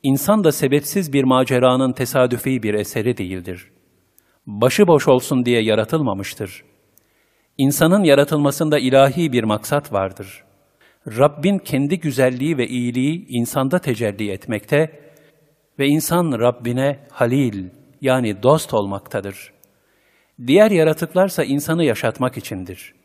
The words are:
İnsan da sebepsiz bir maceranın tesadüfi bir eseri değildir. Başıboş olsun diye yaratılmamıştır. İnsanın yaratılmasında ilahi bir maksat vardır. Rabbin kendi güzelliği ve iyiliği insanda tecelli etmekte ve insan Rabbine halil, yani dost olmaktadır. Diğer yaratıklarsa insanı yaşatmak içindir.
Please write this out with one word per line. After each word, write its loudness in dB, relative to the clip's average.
İnsan 0
da 4
sebepsiz -2
bir 2
maceranın 2
tesadüfi -2
bir -2
eseri -4
değildir. -10
Başıboş 4
olsun 2
diye 2
yaratılmamıştır. -4
İnsanın 2
yaratılmasında 2
ilahi 2
bir 0
maksat -4
vardır. -8
Rabbin 0
kendi -2
güzelliği 0
ve 0
iyiliği -4
insanda -2
tecelli -4
etmekte -4
ve 0
insan 0
Rabbine -2
halil, 0
yani -2
dost 2
olmaktadır. -6
Diğer 6
yaratıklarsa 0
insanı -2
yaşatmak -2
içindir. -12